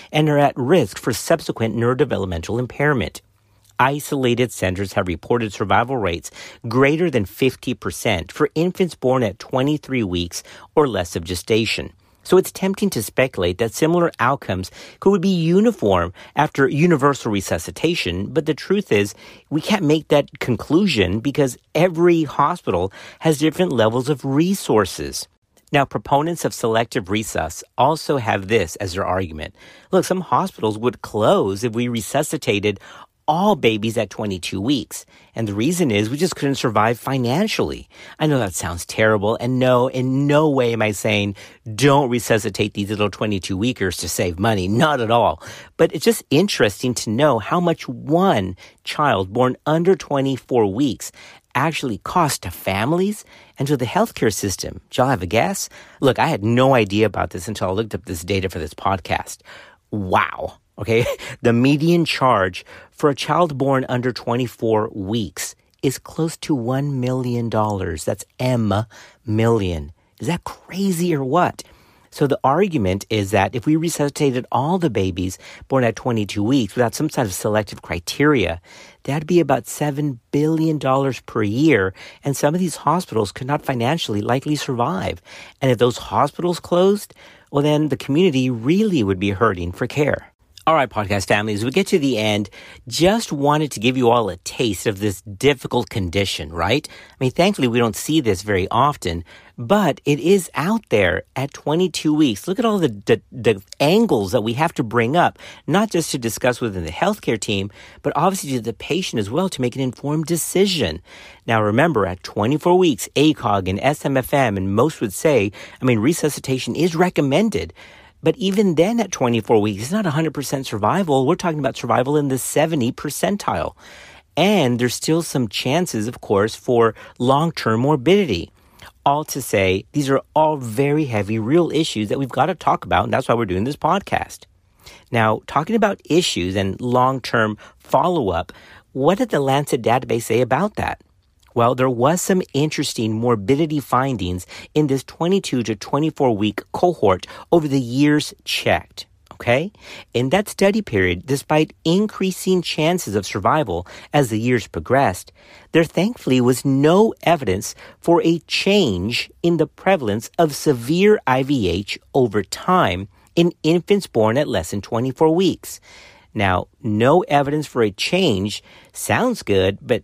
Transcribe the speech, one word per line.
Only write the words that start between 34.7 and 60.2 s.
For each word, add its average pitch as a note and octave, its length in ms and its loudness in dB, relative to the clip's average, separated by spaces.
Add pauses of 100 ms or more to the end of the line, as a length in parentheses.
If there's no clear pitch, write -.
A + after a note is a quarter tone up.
And A2+ 140 -6
the G2+ 60 -4
reason D3 380 0
is G#2 180 2
we C3+ 80 -6
just E3+ 180 -2
couldn't C#3 200 -2
survive A2+ 440 0
financially. B2+ 880 -2 (320)
I D#3 80 0
know C#3+ 100 2
that G2+ 160 -2
sounds E2+ 320 -6
terrible. A2 540 2
And B2 200 -2
no, B2+ 280 4
in C3 400 0
no D3 220 4
way B2+ 240 2
am A2+ 80 -2
I G#2+ 100 2
saying G2+ 460 0 (360)
don't C#3 360 4
resuscitate A2+ 640 0
these G2+ 160 -4
little G#2 200 0
twenty-two G2 460 -4
weekers G2 440 -2
to E2+ 100 -6
save F2 300 -4
money. G2+ 280 0
Not C3 320 2
at A2 100 -2
all. G#2 320 2 (360)
But D#3+ 180 2
it's D#3 80 -8
just - 280 2
interesting B2+ 640 2
to - 140 -6
know B2 300 2
how D#3+ 220 -2
much E3 260 0
one B2 720 0 (260)
child G2+ 480 0
born B2 240 2 (100)
under E3+ 300 4
twenty-four C3+ 720 0
weeks G#2 480 -2 (420)
actually C3+ 440 -2
costs - 400 0
to - 120 -10
families D3+ 720 -2 (340)
and C3+ 120 -2
to D3 80 2
the B2 80 -2
healthcare C3+ 480 0
system. - 560 -6
Do - 120 -2
y'all B2+ 80 2
have G#2+ 140 0
a E2+ 40 -4
guess? - 420 0 (320)
Look, - 180 4
I C3 80 2
had C3+ 160 -2
no B2 320 4
idea G#2+ 300 2
about F#2 240 -2
this - 180 -12
until G#2 220 -4
I - 20 -2
looked G#2+ 240 -4
up F#2 80 -8
this F2 220 -8
data F#2 240 -2
for F2+ 100 -8
this D2+ 140 -10
podcast. - 680 -4 (520)
Wow. F#2+ 640 -2 (180)